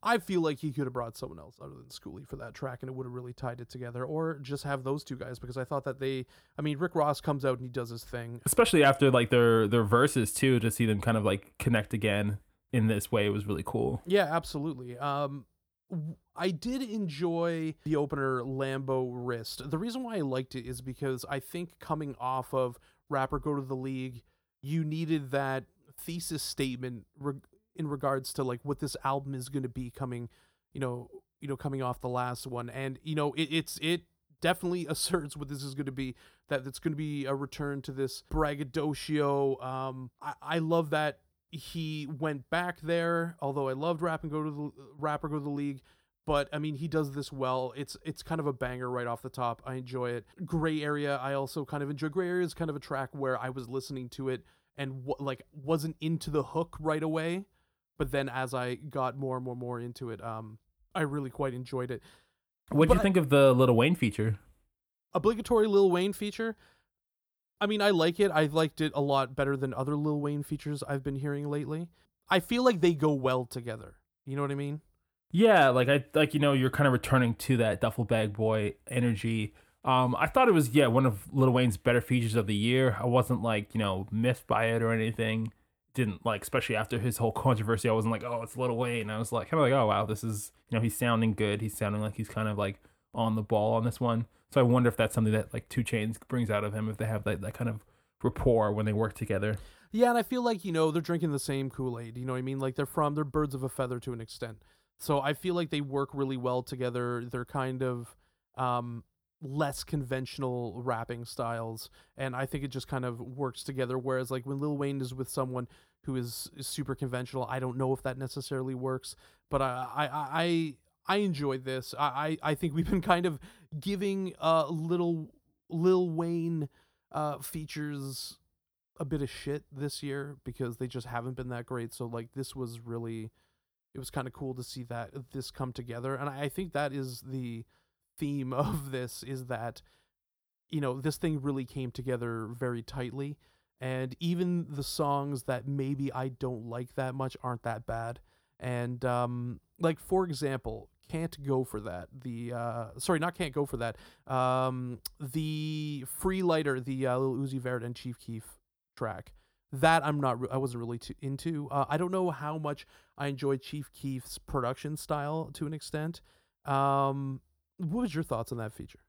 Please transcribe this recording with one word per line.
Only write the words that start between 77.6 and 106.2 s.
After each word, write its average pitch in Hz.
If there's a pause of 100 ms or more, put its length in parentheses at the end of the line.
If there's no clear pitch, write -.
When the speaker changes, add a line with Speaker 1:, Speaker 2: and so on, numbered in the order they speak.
Speaker 2:
duffel 117
bag 110
boy 110 (140)
energy. 113 (300)
Um, 127
I 165
thought 262
it 220
was, 147
yeah, 139
one 123
of 104
Lil 131
Wayne's 123
better 120
features 117
of 110
the 107
year. 120
I 110
wasn't, 123
like, 107
you 113
know, 98
miffed 117
by 113
it 113
or 113
anything. 110 (420)
Didn't, 107
like, 107
especially -
after 110
his 113
whole 113
controversy, 110
I 113
wasn't 110
like, 110
"Oh, 120
it's 113
Lil 123
Wayne." 120
I 110
was 117
like, 117
kinda 160
like, 131
"Oh, 120
wow, 104
this 107
is," 107 (200)
you 117
know, 110
he's 113
sounding 113
good. 104
He's 107
sounding 104
like 107
he's 110
kind 110
of, 104
like, 101 (340)
on 113
the 110
ball 110
on 113
this 117
one. 117 (240)
So 143
I -
wonder 123
if 113
that's 110
something 110
that, 107
like, -
Two -
Chainz 110 (120)
brings 120
out 104
of 104
him, 107
if 104
they 104
have 110
that, 98
that 98
kind 117
of 107 (380)
rapport 113
when 107
they 107
work 107
together. 101 (340)
Speaker 1:
Yeah, 233
and 240
I 233
feel 247
like, 233
you 190
know, 160
they're 160
drinking 165
the 143
same 135
Kool-Aid, 117
you 123
know 131
what 127
I 127
mean? 135
Like, 135
they're 143
from, 147
they're 151
birds 143
of 131
a 131
feather 123
to 127
an 117
extent. 113 (360)
So 143
I 143
feel 180
like 170
they 151
work 139
really 135